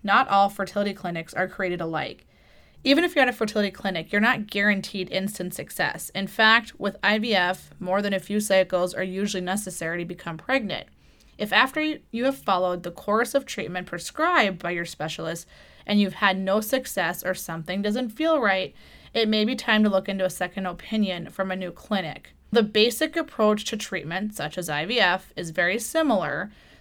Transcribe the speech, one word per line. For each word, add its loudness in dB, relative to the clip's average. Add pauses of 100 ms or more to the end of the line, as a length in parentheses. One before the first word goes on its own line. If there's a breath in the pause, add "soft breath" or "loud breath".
Not 4
all 4
fertility -4
clinics -8
are -2
created -4
alike. -6 (580 soft breath)
Even 6
if 0
you're 6
at 4
a -6
fertility 0
clinic, -6
you're 4
not 2
guaranteed 0
instant -4
success. -4
In -4
fact, 4
with -4
I 2
V 0
F, 0 (100)
more 0
than 0
a 0
few -2
cycles 2
are -4
usually -2
necessary -4
to -4
become -8
pregnant. -2 (500 soft breath)
If -2
after 4 (300)
you -4
have 0
followed 0
the -8
course -2
of 0
treatment -8
prescribed 0
by -4
your -4
specialist -8 (380 loud breath)
and 4
you've 2
had 4
no 2
success -2
or -2
something -6
doesn't -2
feel 2
right, 0 (380 loud breath)
it 2
may 4
be 0
time 2
to 6
look 2
into -2
a 0
second -6
opinion -4
from -4
a -2
new -6
clinic. -6 (180)
The 6
basic 2
approach 2
to -4
treatment, -6
such -6
as -6
I -2
V 0
F, 2
is -6
very 0
similar. 0 (280 loud breath)